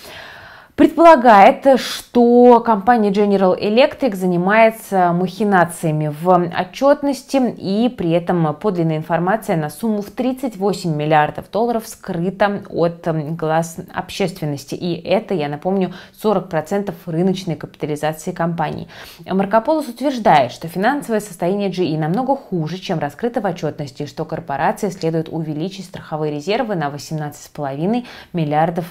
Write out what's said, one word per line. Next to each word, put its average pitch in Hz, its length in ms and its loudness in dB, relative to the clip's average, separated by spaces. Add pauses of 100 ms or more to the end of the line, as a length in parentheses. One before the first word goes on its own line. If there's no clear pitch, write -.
(760)
предполагает, 254 1000 8
что 240 800 6
компания 220 500 2
General 196 500 2
Electric 226 560 2
занимается 185 960 2
махинациями 170 1120 0
в 180 80 0
отчетности, 262 1080 0 (200)
и 208 320 0
при 170 220 -4
этом 170 420 0
подлинная 165 440 -2
информация 175 600 -2
на 151 140 -4
сумму 214 320 -4
в 208 80 -16
тридцать 254 440 -4
восемь 175 400 -2
миллиардов 151 540 0
долларов 226 380 -2
скрыта 190 840 -4
от, 170 380 -4
м, 160 280 -4
глаз 165 420 -2 (140)
общественности. 165 840 -6
И 170 260 -6
это, 208 320 -2
я 147 160 -4
напомню, 185 440 -4 (220)
сорок 196 320 -2
процентов 196 460 -4 (140)
рыночной 175 480 -2
капитализации 151 760 -6
компании. 170 560 -4 (380)
Марко 196 360 0
Полос 302 260 -2
утверждает, 208 640 2
что - 160 -12
финансовое 220 540 -2
состояние 202 480 -4
G 180 160 -2
E 151 120 -2
намного 220 380 -2
хуже, 170 420 -6
чем 185 220 -4
раскрыто 147 420 -4
в 202 40 -2
отчетности, 151 600 -6
что 156 200 -8
корпорации 170 640 -4
следует 160 380 -4
увеличить 165 580 -8
страховые 151 500 -8
резервы 208 400 -4
на 147 160 -4
восемнадцать 147 540 -10
с - 20 -20
половиной 156 580 -4 (260)
миллиардов 165 600 0